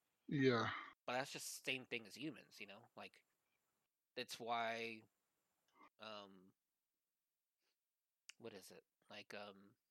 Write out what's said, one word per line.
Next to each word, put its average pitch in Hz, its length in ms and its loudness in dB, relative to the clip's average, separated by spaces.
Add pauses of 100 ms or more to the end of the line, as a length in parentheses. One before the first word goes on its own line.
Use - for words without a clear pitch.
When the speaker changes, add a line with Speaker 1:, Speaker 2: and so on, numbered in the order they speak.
(300)
Speaker 1:
Yeah. 123 420 8 (360)
Speaker 2:
But 123 80 2
that's 131 160 2
just - 340 -6
the 143 80 2
same 131 140 -2
thing 117 200 -2
as 98 100 -14
humans, 123 440 -8
you 104 60 -10
know? 104 300 -14
Like, 101 240 -12 (960)
that's 123 240 -4
why, 113 600 2 (1000)
um, 98 520 -10 (1900)
what 113 160 -12
is 95 160 -14
it? 92 140 -18 (260)
Like, 104 240 -12
um, 101 360 -10 (200)